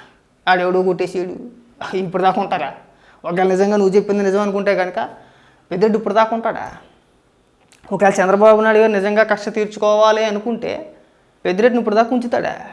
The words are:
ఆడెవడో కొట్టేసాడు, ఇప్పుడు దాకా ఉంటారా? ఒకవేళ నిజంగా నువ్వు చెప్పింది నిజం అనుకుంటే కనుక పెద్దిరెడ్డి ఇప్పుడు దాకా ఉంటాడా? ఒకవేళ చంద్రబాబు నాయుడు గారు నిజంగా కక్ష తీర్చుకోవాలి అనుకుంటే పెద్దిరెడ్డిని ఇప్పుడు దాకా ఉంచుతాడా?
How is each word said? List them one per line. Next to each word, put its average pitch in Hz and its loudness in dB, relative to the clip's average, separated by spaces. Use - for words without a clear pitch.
ఆడెవడో 180 2
కొట్టేసాడు, 180 -4
ఇప్పుడు 180 -4
దాకా 190 2
ఉంటారా? 160 -6
ఒకవేళ 175 0
నిజంగా 202 0
నువ్వు 190 2
చెప్పింది 202 0
నిజం 196 0
అనుకుంటే 196 -2
కనుక 180 -6
పెద్దిరెడ్డి 202 0
ఇప్పుడు 202 -6
దాకా 220 2
ఉంటాడా? - -6
ఒకవేళ 196 2
చంద్రబాబు 214 6
నాయుడు 220 4
గారు 220 4
నిజంగా 208 2
కక్ష 208 -2
తీర్చుకోవాలి 214 2
అనుకుంటే 208 -6
పెద్దిరెడ్డిని 226 2
ఇప్పుడు 220 -2
దాకా 233 0
ఉంచుతాడా? 240 -4